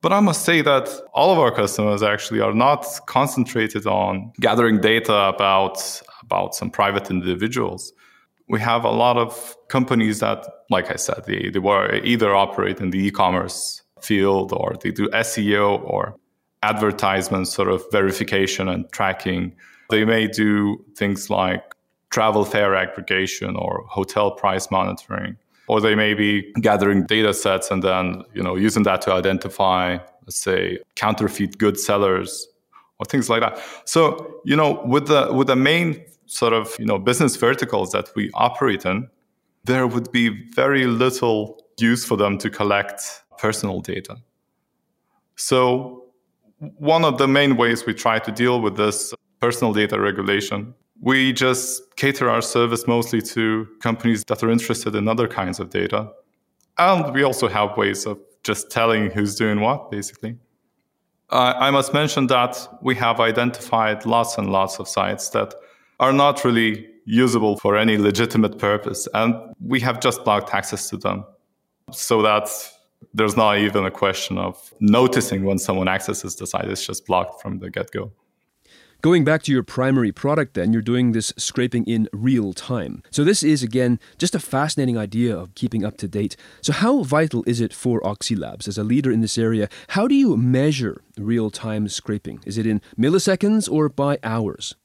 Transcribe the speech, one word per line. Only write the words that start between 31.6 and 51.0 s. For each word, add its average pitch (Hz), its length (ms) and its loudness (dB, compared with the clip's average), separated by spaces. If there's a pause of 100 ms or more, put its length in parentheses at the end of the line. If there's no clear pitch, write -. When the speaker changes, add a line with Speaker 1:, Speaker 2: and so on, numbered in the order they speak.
Speaker 1:
sellers 98 680 0 (500)
or - 80 -8
things 131 240 -2
like 113 100 2
that. 113 220 -2 (220)
So, - 600 0
you 139 120 2
know, 147 280 2
with 139 220 2
the, 143 260 4
with 131 140 2
the 135 100 4
main 156 480 2 (220)
sort - 260 0
of, 113 260 -2
you 113 60 -8
know, 107 140 0
business 123 380 2
verticals 117 560 0
that 101 220 -4
we 101 200 -2
operate 120 500 0
in, 110 240 -2 (560)
there 127 220 2
would 117 260 -4
be 120 160 2 (220)
very 135 360 2
little 117 800 0 (140)
use 117 260 2
for 113 120 0
them 101 220 2
to 104 120 -4
collect - 720 -2 (160)
personal 104 420 -2
data. 95 360 -10 (1200)
So 127 680 0 (720)
one 160 300 2
of 135 100 2
the 135 100 4
main 139 300 4
ways 117 300 2
we 110 80 -2
try 110 240 0
to 110 120 -6
deal 120 300 0
with 101 160 -2
this 104 380 -2 (260)
personal 120 320 0
data 104 260 0
regulation, 101 760 -2 (260)